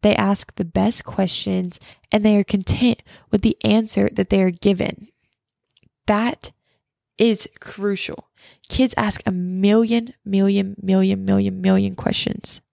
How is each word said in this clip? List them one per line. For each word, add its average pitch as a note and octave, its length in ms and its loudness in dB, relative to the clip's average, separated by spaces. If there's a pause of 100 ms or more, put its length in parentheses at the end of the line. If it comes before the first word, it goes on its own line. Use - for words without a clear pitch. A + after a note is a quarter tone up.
They G#3 140 4
ask G3 400 -2
the F3+ 100 -6
best F#3+ 400 -2
questions F#3 720 -4 (320)
and G#3+ 140 2
they G#3+ 100 6
are G3+ 80 4
content A3 600 0 (260)
with G3+ 120 2
the - 220 2
answer G#3+ 500 2
that G3 160 -2
they G3 120 4
are F#3 100 2
given. F#3+ 580 -2 (1000)
That G#3+ 440 -2 (680)
is A3 300 2 (120)
crucial. - 680 -6 (400)
Kids - 300 0
ask G#3 280 -4
a G3+ 60 -2
million, G#3 840 0 (100)
million, G3 560 0
million, F#3+ 420 2
million, G3 380 0
million F#3+ 340 2
questions. - 680 -4 (120)